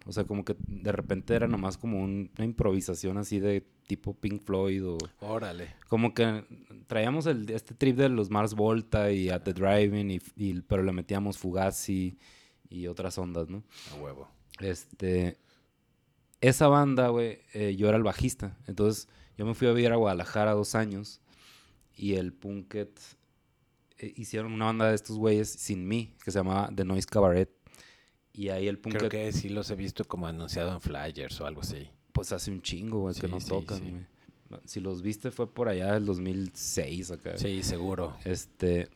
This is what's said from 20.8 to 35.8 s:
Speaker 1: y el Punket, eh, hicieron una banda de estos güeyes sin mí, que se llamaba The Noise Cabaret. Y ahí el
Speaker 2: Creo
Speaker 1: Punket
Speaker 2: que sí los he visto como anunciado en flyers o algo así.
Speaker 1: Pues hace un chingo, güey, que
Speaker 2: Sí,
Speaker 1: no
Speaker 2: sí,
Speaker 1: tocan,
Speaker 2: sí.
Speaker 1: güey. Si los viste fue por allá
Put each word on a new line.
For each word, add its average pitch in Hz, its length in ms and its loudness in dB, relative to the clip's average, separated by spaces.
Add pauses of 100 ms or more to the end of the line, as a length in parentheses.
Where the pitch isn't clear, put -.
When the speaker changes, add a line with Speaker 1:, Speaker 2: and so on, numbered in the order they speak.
Speaker 1:
y 98 200 -2
el 90 180 -2
Punket, 101 640 -10 (1000)
eh, - 180 -12
hicieron 110 380 -6
una 110 120 2
banda 113 220 4
de 110 60 6
estos 107 240 -2
güeyes 107 320 4
sin 92 360 -4
mí, 113 280 -2 (100)
que - 60 -6
se 95 80 2
llamaba 95 360 2
The 95 120 0
Noise 95 200 0
Cabaret. 95 440 6 (840)
Y 101 160 -6
ahí 95 200 -2
el 101 120 -4
Speaker 2:
Creo 110 200 -6
Speaker 1:
Punket 107 100 0
Speaker 2:
que 107 220 -4
sí 98 180 -2
los 101 200 -4
he 107 40 -2
visto 98 320 -6
como 90 200 -6
anunciado 82 460 -4
en 85 80 -6
flyers 73 640 -8
o 76 40 -6
algo 73 140 -8
así. 69 300 -10 (220)
Speaker 1:
Pues 98 200 -2
hace 95 180 -6
un 95 120 -8
chingo, 107 380 -4
güey, 92 140 -2
que 92 120 -6
Speaker 2:
Sí, 87 60 -4
Speaker 1:
no 92 80 -4
Speaker 2:
sí, - 80 -8
Speaker 1:
tocan, 95 300 -4
Speaker 2:
sí. 92 120 -10
Speaker 1:
güey. 90 220 -14 (540)
Si - 140 -10
los 92 200 -6
viste 104 300 -6
fue 117 200 -6
por 120 200 -2
allá 95 240 0